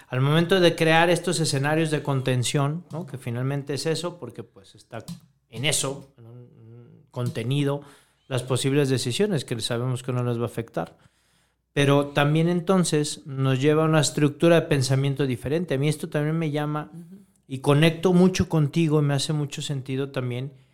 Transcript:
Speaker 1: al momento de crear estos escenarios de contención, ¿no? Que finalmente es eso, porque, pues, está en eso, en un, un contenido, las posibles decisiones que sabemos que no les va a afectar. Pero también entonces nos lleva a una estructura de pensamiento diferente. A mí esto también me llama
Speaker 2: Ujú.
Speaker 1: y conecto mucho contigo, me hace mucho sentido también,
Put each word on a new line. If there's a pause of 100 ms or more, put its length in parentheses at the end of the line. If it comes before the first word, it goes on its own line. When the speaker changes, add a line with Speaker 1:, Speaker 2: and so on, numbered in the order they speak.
Speaker 1:
al
momento
de
crear
estos
escenarios
de
contención,
¿no?
Que
finalmente
es
eso,
porque,
pues,
está (460)
en
eso,
en
un,
un (100)
contenido, (460)
las
posibles
decisiones
que
sabemos
que
no
les
va
a
afectar. (760)
Pero
también
entonces
nos
lleva
a
una
estructura
de
pensamiento
diferente.
A
mí
esto
también
me
llama
Speaker 2:
Ujú. (300)
Speaker 1:
y
conecto
mucho
contigo,
me
hace
mucho
sentido
también, (200)